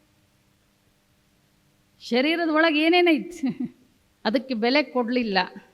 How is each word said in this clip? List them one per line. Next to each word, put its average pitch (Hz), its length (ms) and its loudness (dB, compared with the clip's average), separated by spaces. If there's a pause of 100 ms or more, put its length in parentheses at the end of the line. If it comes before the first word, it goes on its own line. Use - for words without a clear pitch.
(2000)
ಶರೀರದ 320 500 0
ಒಳಗೆ 302 300 2
ಏನೇನೈತೆ, 320 960 0 (480)
ಅದಕ್ಕೆ 233 300 -2
ಬೆಲೆ 247 280 0
ಕೊಡ್ಲಿಲ್ಲ. 240 560 -2 (360)